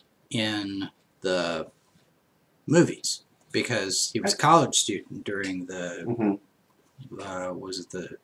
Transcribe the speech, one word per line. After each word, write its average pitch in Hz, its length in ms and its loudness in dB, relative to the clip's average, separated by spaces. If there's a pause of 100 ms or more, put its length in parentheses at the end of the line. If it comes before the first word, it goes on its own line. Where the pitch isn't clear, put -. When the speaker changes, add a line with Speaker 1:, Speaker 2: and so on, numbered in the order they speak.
(300)
Speaker 1:
in 101 600 -4 (300)
the 87 480 0 (1000)
movies, - 560 4 (300)
because 101 600 0
he 110 80 -2
was 101 140 2
a - 20 -10
college 147 400 6
student - 480 -2
during 95 420 -4
the, 87 400 -8
Speaker 2:
Mm-hmm. - 1120 -4
Speaker 1:
uh, 92 320 -6
was 90 260 -8
it 87 120 -12
the, 90 340 -10